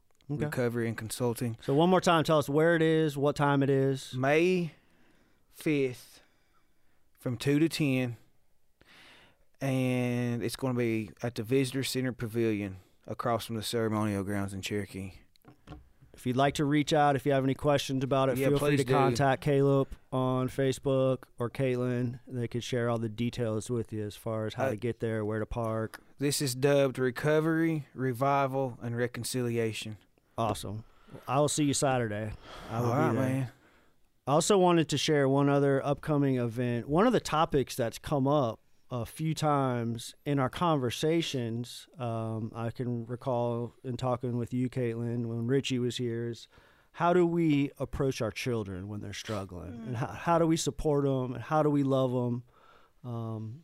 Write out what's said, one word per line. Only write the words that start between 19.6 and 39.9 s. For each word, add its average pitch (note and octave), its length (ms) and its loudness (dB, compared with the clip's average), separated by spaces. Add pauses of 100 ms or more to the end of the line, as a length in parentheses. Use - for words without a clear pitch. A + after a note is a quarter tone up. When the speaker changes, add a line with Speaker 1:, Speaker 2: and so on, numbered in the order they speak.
Speaker 1:
on B2+ 380 0
Facebook C3 720 0 (200)
or A#2+ 120 -2
Caitlin. B2 760 -2
They A#2+ 220 -4
could A#2 160 -6
share A#2+ 240 -2
all A#2 100 0
the A2+ 120 -2
details A2+ 600 -2
with A#2 220 -4
you G#2+ 120 -6
as G#2 120 -8
far A2 300 -4
as G#2 80 -6
how B2+ 100 -4
Speaker 2:
Uh, C3+ 60 0
Speaker 1:
to A2 60 -4
get A2+ 240 -4
there, A2 240 -2
where A2 140 -2
to G#2+ 80 -4
park. A2 540 -4 (180)
Speaker 2:
This C#3 220 0
is C3+ 140 -2
dubbed C#3 440 2
Recovery, D#3 960 0
Revival, C3 880 0
and A#2 140 -4
Reconciliation. A#2 1000 -4 (400)
Speaker 1:
Awesome. G#2+ 460 -4 (440)
I B2+ 100 0
will D3 100 4
see D3+ 160 0
you C#3 100 2
Saturday. A2 580 0 (400)
I A2+ 80 -2
will A#2+ 80 2
Speaker 2:
All A#2 60 0
Speaker 1:
be C#3+ 60 2
Speaker 2:
right, D#3 120 2
Speaker 1:
there. C3 100 0
Speaker 2:
man. C3 260 -2 (800)
Speaker 1:
I C3 60 0
also F3 260 4
wanted F3 300 4
to C#3+ 100 -2
share C#3+ 300 2
one C#3 220 4
other C#3 340 4
upcoming C#3+ 540 0
event. A#2+ 500 -2
One E3 180 4
of B3+ 60 4
the F#3 80 4
topics D#3 560 0
that's A#2 220 -2
come C3+ 280 0
up C#3 320 0 (320)
a A#2+ 140 -6
few D#3+ 300 -4
times B2+ 800 0 (100)